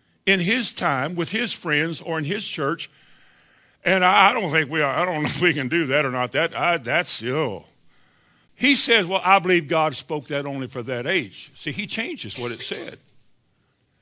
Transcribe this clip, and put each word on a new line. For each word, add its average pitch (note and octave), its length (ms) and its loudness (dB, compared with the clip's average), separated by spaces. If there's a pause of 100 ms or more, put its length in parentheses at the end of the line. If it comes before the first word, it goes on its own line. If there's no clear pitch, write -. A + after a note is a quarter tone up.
(260)
in F#3+ 160 4
his A3 320 0
time D3+ 420 0
with E3+ 160 -2
his A3 220 -2
friends D#3 480 -2
or E3 180 -4
in D3+ 60 -4
his G3+ 200 -4
church. D#3 460 -4 (920)
And F#3 200 2
I, G3 260 8
I A#3 40 4
don't G3+ 180 0
think D3+ 180 2
we D3+ 120 0
are, C#3 120 2
I D#3 120 0
don't D#3+ 180 -2
know D3 60 0
if C3 120 -6
we E3+ 120 4
can C3+ 140 -2
do D#3+ 180 0
that C#3 200 2
or C3 60 -2
not. B2 220 -2
That, D#3+ 220 0
I, E3 220 2
that's, C3+ 460 0
oh. A#2+ 420 -4 (880)
He C#4 200 4
says, A3+ 300 4
"Well, F#3 180 -2
I F#3+ 160 6
believe F3 280 2
God D#3 280 2
spoke - 320 -8
that C#3+ 180 -4
only C#3 220 -6
for B2 160 -8
that B2 240 -6
age." D3 480 -4
See, - 160 -8
he F3+ 160 -6
changes A3+ 500 -8
what A#2+ 140 -6
it A#2 100 -10
said. - 380 -10 (1040)